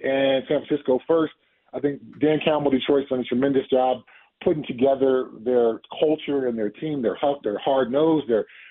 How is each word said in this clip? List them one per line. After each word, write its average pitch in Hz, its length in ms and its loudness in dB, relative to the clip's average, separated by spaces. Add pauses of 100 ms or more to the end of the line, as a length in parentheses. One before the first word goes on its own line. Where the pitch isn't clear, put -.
and 135 420 0
San 143 180 -2
Francisco 131 440 -2
first. 160 240 2 (400)
I 131 80 -8
think 139 200 -4 (200)
Dan 151 240 4
Campbell, 147 260 2
Detroit's 135 380 2
done 127 100 -2
a 120 60 -2
tremendous 135 440 0
job 127 300 2 (460)
putting 165 200 0
together 131 680 0 (100)
their 117 400 2 (180)
culture 151 480 0
and 117 100 -4
their 107 140 -4
team. 147 320 -6
They're 104 180 0
hu-, 143 220 0
they're 104 160 -4
hard-nosed. 139 720 0
They're 110 180 0 (240)